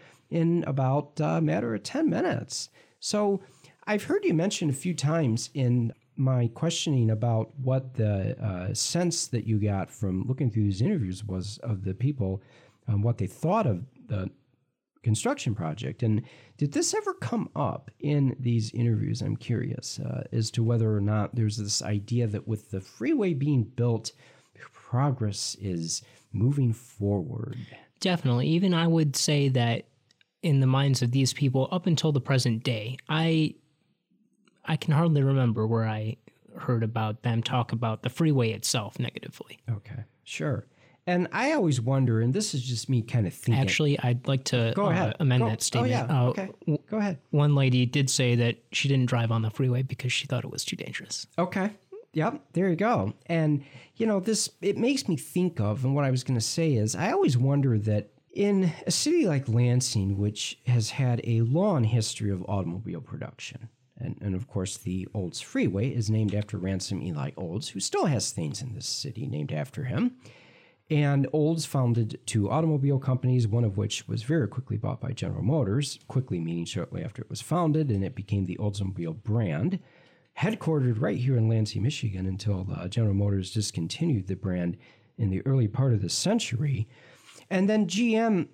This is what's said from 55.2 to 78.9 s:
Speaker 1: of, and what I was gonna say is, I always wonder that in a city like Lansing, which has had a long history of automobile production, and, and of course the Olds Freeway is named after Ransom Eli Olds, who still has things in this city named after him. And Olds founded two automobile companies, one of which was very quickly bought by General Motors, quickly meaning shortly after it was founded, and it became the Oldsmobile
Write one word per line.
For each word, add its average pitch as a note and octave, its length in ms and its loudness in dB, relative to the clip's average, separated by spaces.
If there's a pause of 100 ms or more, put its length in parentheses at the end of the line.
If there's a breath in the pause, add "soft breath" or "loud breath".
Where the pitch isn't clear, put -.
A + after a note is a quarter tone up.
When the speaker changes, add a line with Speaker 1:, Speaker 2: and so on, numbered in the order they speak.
Speaker 1:
of, G#2+ 260 0
and C3 120 2
what C#3+ 80 2
I C3 80 2
was B2+ 100 0
gonna B2 180 0
say D#3+ 340 0
is, G#2+ 200 2
I E3 160 -2
always F4 260 4
wonder C3+ 440 4
that G#2 300 0 (220)
in F#3+ 400 2 (140)
a F#3+ 60 0
city D#4 340 2
like C#3 220 0
Lansing, A2+ 720 2
which - 480 -2
has A#2+ 240 2
had B2 340 0
a A#2 160 2
long D3+ 420 4
history A2 480 0
of F#2 180 -2
automobile F#2 520 -4
production, - 680 -12 (300)
and, - 220 -6
and F#2+ 160 -2
of F#2 100 -6
course F#2 300 -4
the F#2 380 -6
Olds F#2 260 -6
Freeway B2+ 480 -2
is G#2+ 220 -2
named G#2+ 240 2
after G#2 240 -4
Ransom F#2 440 -4
Eli C#2+ 340 -4
Olds, G2 340 -8
who D4 100 -8
still F#4+ 260 -2
has C3+ 240 0
things - 320 -6
in B2 120 -10
this - 120 -12
city - 400 -8
named D3 260 -6
after D3 320 -6
him. F#3 320 -2 (720 loud breath)
And C#3+ 420 4
Olds D#3 320 2
founded A#2+ 640 0
two G#2 240 2
automobile C#3+ 480 2
companies, B2+ 480 2
one A#2 180 2
of G2 140 0
which - 300 -2
was A2 160 -4
very C#3+ 240 2
quickly A2+ 280 -6
bought G#2 240 -4
by - 120 -6
General F#2+ 300 -4
Motors, C3 560 0 (100)
quickly B2+ 300 -2
meaning E2 280 -4
shortly F2 360 -6
after - 200 -10
it - 80 -16
was - 100 -8
founded, D#3 500 0
and G2 140 0
it - 100 -6
became G2 300 -2
the F2 120 -4
Oldsmobile F#2+ 640 -4